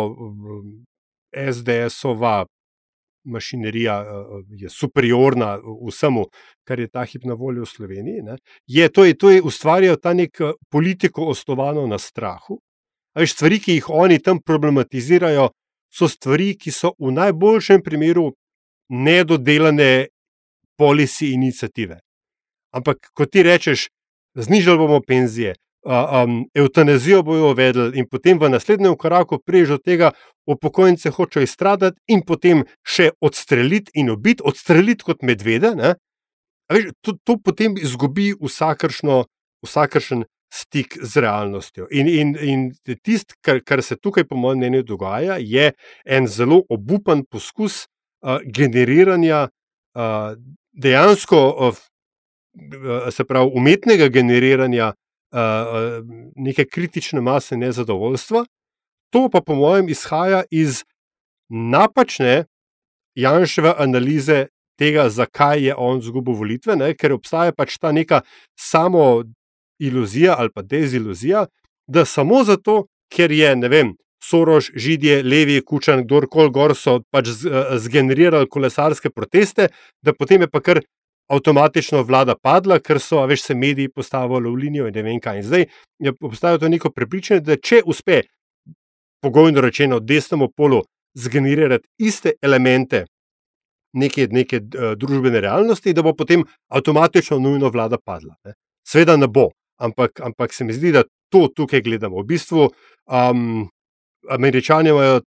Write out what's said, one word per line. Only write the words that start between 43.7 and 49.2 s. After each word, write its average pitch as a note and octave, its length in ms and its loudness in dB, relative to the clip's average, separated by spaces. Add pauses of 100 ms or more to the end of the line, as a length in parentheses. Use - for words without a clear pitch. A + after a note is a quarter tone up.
se - 140 -8
tukaj F#3+ 280 -2
po C#3 120 -12
mojem B2+ 240 -2
mnenju B2+ 240 -2
dogaja, A2 560 -8
je B2+ 320 0 (300)
en C3 260 0
zelo A#2+ 400 2
obupen D3 580 -2
poskus, - 600 -10 (380)
a, C3+ 180 -4
generiranja, C#3+ 1080 2 (480)